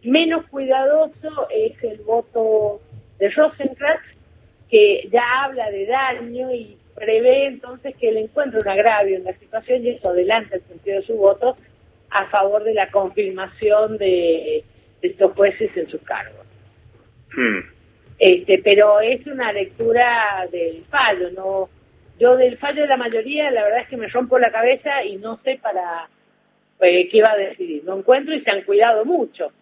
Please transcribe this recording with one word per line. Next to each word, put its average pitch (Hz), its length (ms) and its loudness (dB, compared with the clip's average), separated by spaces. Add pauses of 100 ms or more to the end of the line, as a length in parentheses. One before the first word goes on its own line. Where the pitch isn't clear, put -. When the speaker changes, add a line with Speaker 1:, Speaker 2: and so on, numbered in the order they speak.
Speaker 1:
Menos 320 440 2
cuidadoso 285 1080 -2
es 220 180 -2 (100)
el 220 160 -6
voto 214 800 -2 (380)
de 196 100 2
Rosenkrantz, 302 720 0 (680)
que 208 400 6
ya 240 320 0
habla 254 260 -6
de 196 160 -6
daño 247 680 -4
y 233 240 -12 (180)
prevé 240 520 2
entonces 254 500 -12
que 233 120 0
él 220 80 0
encuentra 220 440 -4
un 202 60 -4
agravio 202 500 2
en 185 80 -10
la 185 120 -10
situación 240 460 -4
y 240 60 0
eso 190 200 -4
adelanta 196 460 0
el 180 80 -6
sentido 196 380 -6
de 196 40 -10
su 226 100 -6
voto 202 400 0 (540)
a 196 180 -2
favor 208 360 0
de 220 100 -2
la 196 160 0
confirmación 202 1080 -2
de, 170 680 0 (380)
de 180 60 -2
estos 185 260 0
jueces 202 420 0
en 165 140 -6
sus 156 140 -12
cargos. 104 420 -12 (880)
Speaker 2:
Hmm. 113 240 -2 (580)
Speaker 1:
Este, 185 460 4
pero 208 380 6
es 240 260 -2
una 254 240 -6
lectura 220 1000 -2
del 165 380 -8
fallo, 202 420 -2
no, 190 380 -6 (500)
yo 247 180 6
del 254 200 2
fallo 294 260 -2
de 294 40 0
la 262 100 2
mayoría 247 540 -4
la 226 120 0
verdad 214 180 0
es - 80 -14
que 254 80 -12
me 220 100 -10
rompo 254 320 0
la 233 120 4
cabeza 254 520 0
y 196 140 -8
no 220 260 -12
sé 262 180 -4
para, 175 460 -6 (720)
eh, 180 280 4
qué 214 120 4
va 220 120 6
a 214 40 0
decidir. 170 460 -6
No 190 140 -6
encuentro 269 360 2
y 294 80 -4
se 220 100 -2
han 196 120 -2
cuidado 214 400 2
mucho. 240 480 -4 (100)